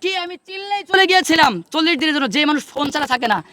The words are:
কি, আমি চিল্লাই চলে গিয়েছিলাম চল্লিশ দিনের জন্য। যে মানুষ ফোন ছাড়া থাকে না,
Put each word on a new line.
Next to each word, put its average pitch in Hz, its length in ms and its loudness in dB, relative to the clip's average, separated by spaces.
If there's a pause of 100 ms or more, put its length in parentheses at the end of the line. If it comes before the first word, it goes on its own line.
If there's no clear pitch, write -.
কি, 381 160 -4
আমি 349 200 -6 (100)
চিল্লাই 392 380 -6
চলে 381 220 4
গিয়েছিলাম 320 640 2
চল্লিশ 320 280 0
দিনের 302 160 0
জন্য। 277 160 0
যে 285 140 0
মানুষ 294 220 0
ফোন 285 240 -4
ছাড়া 294 160 -2
থাকে 247 220 0
না, 180 240 0